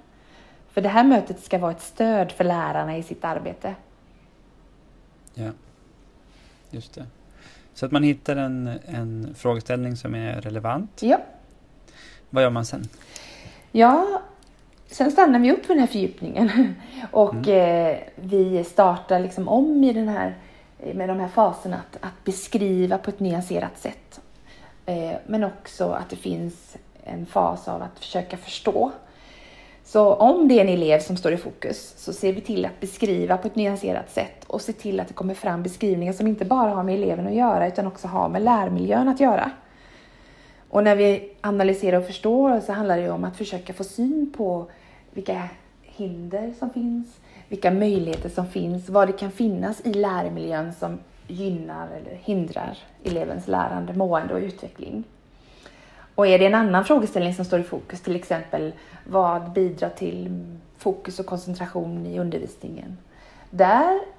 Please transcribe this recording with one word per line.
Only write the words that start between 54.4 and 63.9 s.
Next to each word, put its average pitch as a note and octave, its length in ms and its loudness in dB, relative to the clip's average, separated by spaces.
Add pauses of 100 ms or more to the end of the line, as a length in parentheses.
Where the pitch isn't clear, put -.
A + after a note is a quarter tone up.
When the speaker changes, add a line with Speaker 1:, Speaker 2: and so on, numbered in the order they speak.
Speaker 1:
utveckling. - 640 -10 (1120)
Och G3+ 120 4
är F#3 120 8
det F#3+ 80 8
en G3+ 80 6
annan G3+ 300 4
frågeställning G#3 500 2
som F#3 100 -4
står F3+ 160 0
i - 20 -4
fokus, - 380 -10
till F3+ 160 -4
exempel D#3+ 560 -6 (320)
vad F3 480 0
bidrar F3+ 380 0
till F3+ 560 -8 (320)
fokus F#3+ 420 -6
och F#3+ 60 -6
koncentration F3+ 800 -8
i F3 120 -8
undervisningen? E3+ 800 -8 (520)
Där A#3+ 500 4 (180)